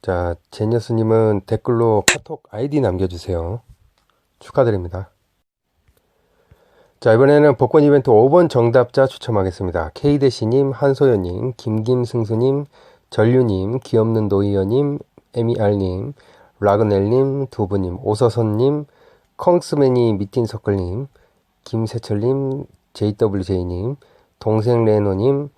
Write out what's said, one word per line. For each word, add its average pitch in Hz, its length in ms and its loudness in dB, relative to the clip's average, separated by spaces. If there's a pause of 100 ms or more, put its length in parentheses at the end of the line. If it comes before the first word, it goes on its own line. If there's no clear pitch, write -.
자, 87 340 -4 (160)
제니어스님은 110 960 0
댓글로 113 600 0
카톡 - 440 -6
아이디 143 300 -4
남겨주세요. 90 800 -4 (760)
축하드립니다. 98 720 -2 (1900)
자, 117 140 4
이번에는 143 440 6
복권 147 260 4
이벤트 143 280 4
오 113 180 6
번 170 180 6
정답자 123 600 2
추첨하겠습니다. 95 880 -4
K대시님, 139 760 0
한소연님, 120 880 0
김김승수님, 120 1080 -2 (440)
전류님, 113 680 0
귀없는 110 480 0
노이어님, 101 720 0 (340)
에미알님, 104 800 -2 (460)
라그넬님, 110 880 0
두부님, 95 560 -4
오서선님, 117 840 0 (520)
컹스매니 135 760 0
미팅서클님, 101 960 -4 (560)
김세철님, 120 1000 -4 (280)
제이더블유제이님, 98 1000 -4 (440)
동생 113 460 0
레노님 107 720 0